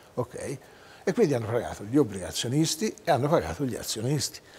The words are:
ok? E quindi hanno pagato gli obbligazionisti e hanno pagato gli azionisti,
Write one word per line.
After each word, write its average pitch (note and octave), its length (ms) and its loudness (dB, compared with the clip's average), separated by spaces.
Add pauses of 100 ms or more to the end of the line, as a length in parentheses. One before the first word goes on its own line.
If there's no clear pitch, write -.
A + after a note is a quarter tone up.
(120)
ok? B2 460 -6 (440)
E - 120 0
quindi F#3 180 6
hanno A#2 140 0
pagato G#2 380 -2
gli A2+ 120 -2
obbligazionisti B2 960 0 (100)
e E3+ 60 0
hanno C#3+ 180 4
pagato C#3 360 0
gli B2 100 -2
azionisti, - 640 -4 (180)